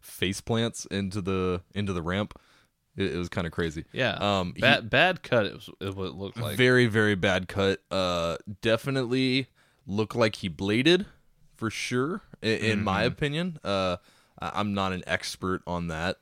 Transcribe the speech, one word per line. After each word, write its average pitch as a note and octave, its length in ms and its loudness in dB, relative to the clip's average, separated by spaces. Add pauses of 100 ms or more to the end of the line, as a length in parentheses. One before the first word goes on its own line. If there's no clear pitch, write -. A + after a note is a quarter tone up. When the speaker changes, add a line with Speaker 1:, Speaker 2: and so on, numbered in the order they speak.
Speaker 1:
face - 380 -2
plants A#2 460 -2
into G2 340 -4
the, F#2 440 0 (100)
into G2 200 -2
the E2+ 100 -2
ramp. F#2 360 -4 (560)
It, F#2 180 -2
it E2+ 40 -2
was F2 100 -2
kinda F2 220 -4
crazy. D#2+ 420 -4
Speaker 2:
Yeah. B2 220 -2
Speaker 1:
Um, F#2+ 420 0
he F#2+ 60 -6
Speaker 2:
Bad, A#2 300 2
bad E3 320 2
cut. A2 240 2
It - 80 -6
was, - 140 -16 (100)
it G2 160 -6
wa-, F#2 140 -6
looked F#2 280 -10
like. D2+ 200 -4
Speaker 1:
Very, B2+ 280 6
very G#2 300 4
bad F#2 320 2
cut. G2 420 0
Uh, F2 480 0 (240)
definitely B2+ 840 2 (400)
looked G#2 280 -2
like A2+ 200 4
he G2+ 120 -6
bladed A#2 600 2 (480)
for A2 160 -4
sure. C#3 500 -4 (220)
I-, - 60 -8
in G#2+ 340 0
my G2 220 2
Speaker 2:
Mm-hmm. - 80 2
Speaker 1:
opinion, D#3 500 -4
uh, F#2+ 340 0 (420)
I, F2 200 -6
I'm G2+ 160 0
not F#2+ 180 0
an F2+ 140 -4
expert - 580 -2
on F2 220 -4
that. E2 340 -4